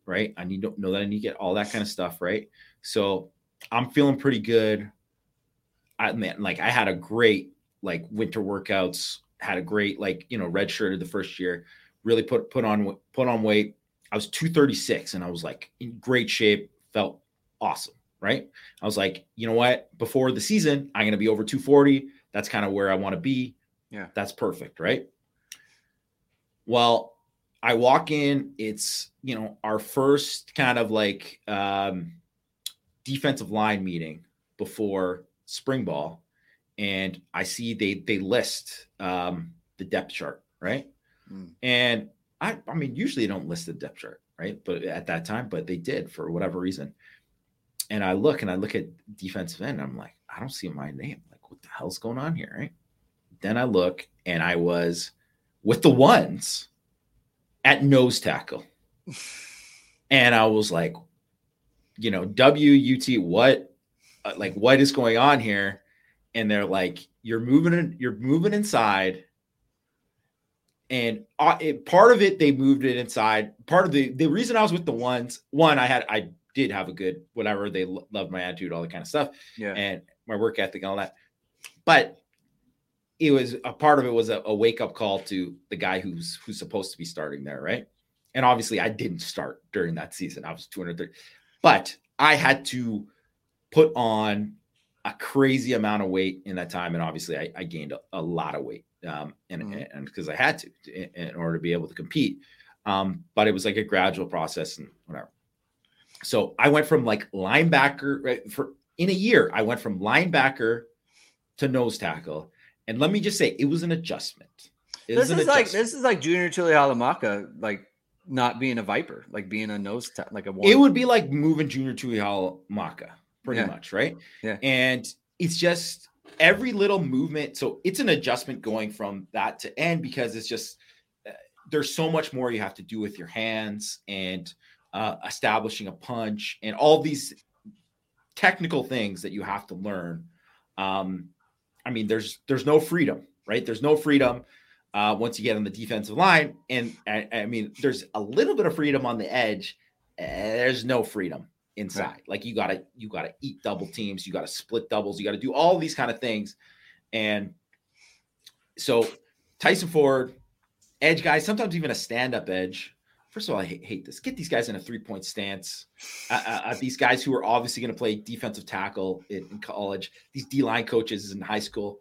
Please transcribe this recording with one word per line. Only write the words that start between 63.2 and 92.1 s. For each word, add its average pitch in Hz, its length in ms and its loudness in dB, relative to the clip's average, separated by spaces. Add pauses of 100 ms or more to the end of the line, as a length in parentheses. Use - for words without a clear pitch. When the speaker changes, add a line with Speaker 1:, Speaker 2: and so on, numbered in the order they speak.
Speaker 1:
uh, 104 120 -8
like, 95 180 -6
what 123 260 6
is 139 120 6
going 117 240 2
on 135 240 6
here?" 101 420 -2 (520)
And 110 160 0
they're 101 160 2
like, 90 400 -2 (160)
"You're 113 180 -4
moving 147 320 4
in, 170 260 -2
you're 120 180 -4
moving 156 360 0
inside." 104 720 0 (1700)
And, 117 340 -2 (140)
uh, 165 220 6
it, 156 260 -4
part 208 260 10
of 202 80 6
it, 196 180 6
they 147 140 6
moved 135 320 4
it 123 140 2
inside. 110 560 0 (100)
Part 180 220 6
of 156 60 -2
the, 135 180 2
the 135 160 2
reason 226 300 0
I 214 60 6
was 170 120 2
with 170 100 -4
the 151 80 -2
ones, 123 480 -4 (100)
one, 151 280 6
I 123 80 4
had, 127 240 2
I 107 180 -2 (260)
did 131 160 2
have 95 200 -4
a - 20 -12
good, 92 300 -6 (100)
whatever, 104 380 -2
they 92 160 -2
lo-, 92 260 -10
loved 95 180 -6
my 90 120 -6
attitude, 90 300 -8
all 85 100 -6
that 85 80 -8
kind 87 100 -12
of 87 80 -16
stuff, 143 220 -2 (260)
Speaker 2:
Yeah. 104 160 -8
Speaker 1:
and 98 300 -4 (240)
my 110 100 -4
work 110 220 0
ethic 95 240 -4
and 98 80 -4
all 98 60 -4
that. 98 180 -6 (720)
But 151 340 6 (1000)
it 160 120 4
was, 131 240 4 (100)
a 120 80 -6
part 147 280 6
of 123 40 0
it 123 80 0
was 113 160 4
a, 101 160 -2
a 107 100 0
wake-up 113 380 2
call 98 280 -2
to 90 360 -6 (140)
the 101 60 -6
guy 95 220 -2
who's, 85 460 -8
who's 104 140 -12
supposed 92 340 -8
to - 60 -18
be 85 80 -10
starting 76 360 -10
there, 69 200 -10
right? 104 240 -4 (480)
And 131 100 2
obviously, 147 340 2
I 101 120 0
didn't 110 300 -6
start - 420 -10 (100)
during 85 220 -2
that 76 180 -10
season. - 320 -10
I 80 80 -10
was 82 140 -16
two - 140 -12
hundred 87 160 -8
thirty. - 160 -10 (500)
But 131 320 4 (240)